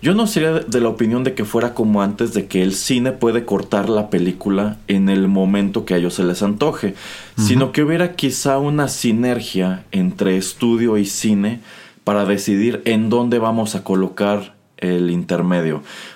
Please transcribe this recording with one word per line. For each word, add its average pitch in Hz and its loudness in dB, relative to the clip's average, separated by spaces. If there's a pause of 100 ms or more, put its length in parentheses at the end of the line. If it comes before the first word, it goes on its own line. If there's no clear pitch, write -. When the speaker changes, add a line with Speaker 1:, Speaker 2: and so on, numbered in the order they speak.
Speaker 1:
yo 151 2
no 220 2
sería 160 0
de 139 0
la 117 2
opinión 117 0
de 131 0
que 113 -4
fuera 117 0
como 107 2
antes, 104 -2
de 95 -2
que 92 0
el 95 2
cine 123 0
puede 117 0
cortar 101 -2
la 107 0
película 98 0 (100)
en 98 2
el 95 2
momento 98 0
que 92 -2
a - 2
ellos 87 0
se 98 -2
les 87 -2
antoje, 104 0 (440)
Speaker 2:
Ujú. 107 2
Speaker 1:
sino 127 4
que 151 4
hubiera 170 2
quizá 135 0
una 143 0
sinergia 110 0
entre 92 0
estudio 113 0
y 101 2
cine 107 0 (460)
para 104 2
decidir 101 0
en 110 2
dónde 120 2
vamos 113 0
a 95 -6
colocar 98 0 (240)
el 87 0
intermedio. 87 0 (320)